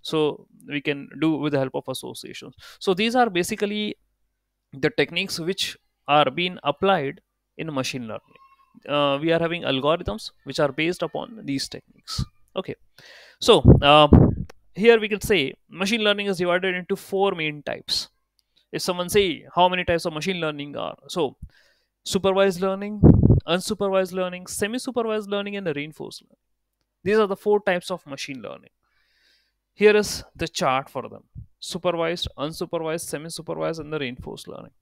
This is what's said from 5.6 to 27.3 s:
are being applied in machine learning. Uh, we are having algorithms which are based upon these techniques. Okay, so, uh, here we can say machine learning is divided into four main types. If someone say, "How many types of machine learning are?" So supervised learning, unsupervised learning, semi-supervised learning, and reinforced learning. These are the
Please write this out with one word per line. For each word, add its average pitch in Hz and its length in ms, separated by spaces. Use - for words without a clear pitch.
are 147 220
being 175 320
applied 151 600
in 160 160
machine 131 300
learning. 107 180
Uh, 143 320
we 165 120
are 165 80
having 170 240
algorithms 160 680
which 139 160
are 143 120
based 160 300
upon 151 420
these 139 240
techniques. - 560
Okay, - 200
so, 202 200
uh, 147 260
here 226 240
we 208 100
can 202 120
say 156 340
machine 196 320
learning 202 260
is 190 100
divided 180 380
into 180 200
four 196 360
main 151 320
types. - 460
If 160 100
someone 180 260
say, 175 460
"How 180 160
many 180 160
types 170 200
of 165 80
machine 170 280
learning 143 340
are?" - 220
So - 300
supervised 190 560
learning, 196 420
unsupervised 190 680
learning, 180 340
semi-supervised 220 840
learning, 202 280
and 196 180
reinforced 147 480
learning. - 140
These 208 160
are 208 80
the 196 80